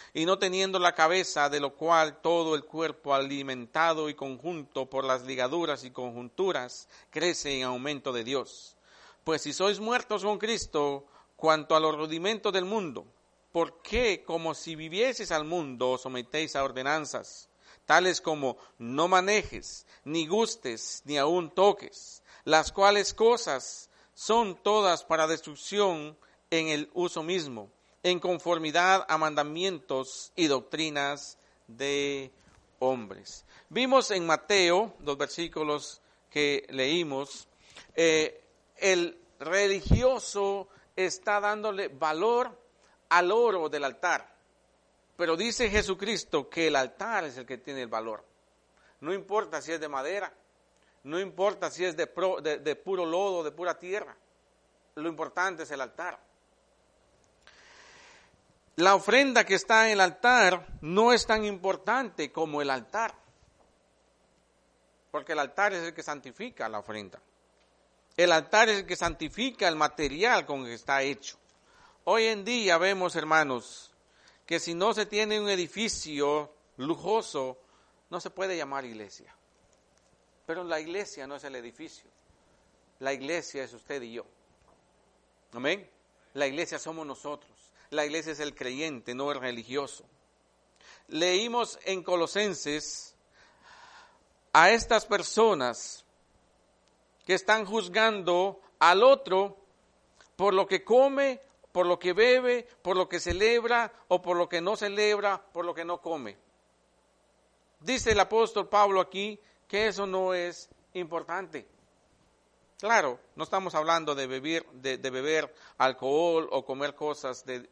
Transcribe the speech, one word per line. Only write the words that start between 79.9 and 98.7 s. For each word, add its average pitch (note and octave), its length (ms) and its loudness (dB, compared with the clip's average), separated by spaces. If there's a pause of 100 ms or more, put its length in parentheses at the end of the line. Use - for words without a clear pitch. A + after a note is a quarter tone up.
Pero F3 180 -8
la E3 160 -4
iglesia D#3+ 480 -10
no C#3+ 100 -12
es C#3 80 -16
el C3+ 120 -12
edificio. A#2+ 540 -18 (880)
La C3+ 160 -4
iglesia C#3 500 -6
es A2+ 80 -14
usted B2+ 300 -12
y A#2 100 -14
yo. A#2 140 -12 (1300)
Amén. D#3+ 360 -4 (440)
La C#3 120 0
iglesia D3 320 -6
somos D#3+ 280 -10
nosotros. C#3+ 440 -12 (380)
La D3+ 160 -2
iglesia D#3 280 -6
es D3 80 -10
el D3 140 -8
creyente, C3 600 -8
no C#3+ 180 -4
el C#3 80 -6
religioso. B2 640 -8 (1040)
Leímos G3+ 760 0
en F#3 180 -4
Colosenses E3+ 1120 -4 (1400)
a E3+ 180 10
estas A3+ 360 2
personas F#3 1000 0 (1200)
que F3+ 80 0
están G#3+ 320 2
juzgando F#3+ 960 0 (180)